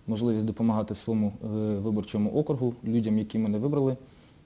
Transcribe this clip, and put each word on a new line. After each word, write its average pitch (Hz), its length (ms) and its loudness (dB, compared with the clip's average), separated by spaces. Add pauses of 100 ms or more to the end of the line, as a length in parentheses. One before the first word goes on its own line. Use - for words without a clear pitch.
можливість 110 400 0
допомагати 107 480 0
своєму, 107 380 0 (120)
е, - 20 -8 (320)
виборчому 104 520 0
округу, 127 440 0 (100)
людям, 110 340 2
які 107 200 -2
мене 107 200 0
вибрали, 135 380 2 (500)